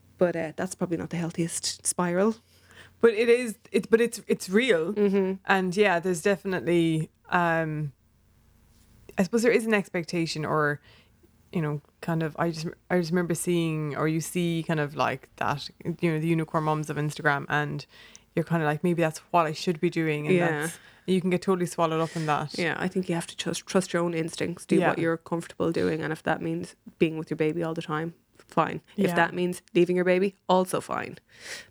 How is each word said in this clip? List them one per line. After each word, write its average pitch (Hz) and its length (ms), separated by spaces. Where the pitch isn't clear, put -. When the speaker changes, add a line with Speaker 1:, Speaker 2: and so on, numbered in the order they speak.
Speaker 1:
But, 175 200
uh, 160 180
that's 185 180
probably 175 220
not 165 140
the 170 80
healthiest - 680
spiral. 180 520
Speaker 2:
But 226 140
it 233 160
is, 240 260
it, 202 180
but 226 120
it's, 233 260
it's - 220
real. 208 440
Speaker 1:
Mm-hmm. 196 400
Speaker 2:
And 185 320
yeah, 190 220
there's 175 220
definitely, 165 880
um, 160 640
I 196 60
suppose 214 200
there 247 80
is 220 140
an 220 80
expectation 165 720
or, 147 340
you 170 100
know, 147 200
kind 165 220
of, 151 160
I 170 120
just, 160 160
I 180 100
just 160 120
remember 175 240
seeing, 156 600
or 151 120
you 160 140
see 170 460
kind 160 120
of, 147 160
like, 127 420
that, 139 320
you 170 100
know, 156 80
the 160 80
unicorn 160 380
moms 151 240
of 147 80
Instagram, 147 520
and 147 360
you're 165 100
kind 170 160
of 151 60
like, 151 160
"Maybe 175 180
that's 156 180
what 170 160
I 156 60
should 165 260
be 175 100
doing." 156 380
And 185 80
Speaker 1:
Yeah. 175 140
Speaker 2:
that's, 165 160
you 185 140
can 180 100
get 175 100
totally 185 240
swallowed 160 360
up 160 140
in 160 120
that. 147 320
Speaker 1:
Yeah, 165 180
I 175 100
think 180 220
you 175 60
have 165 120
to - 100
trust, - 280
trust - 280
your 170 100
own 175 100
instincts, 165 520
do - 100
Speaker 2:
Yeah. 175 140
Speaker 1:
what - 100
you're 165 180
comfortable 170 540
doing. 170 300
And 156 120
if 160 100
that 160 180
means 165 340
being 160 180
with 160 140
your 156 60
baby 160 260
all 160 100
the 165 80
time, 165 320
fine. - 440
If 196 100
Speaker 2:
Yeah. 175 80
Speaker 1:
that 170 180
means 180 280
leaving 175 220
your 180 100
baby, 185 300
also 185 340
fine. - 360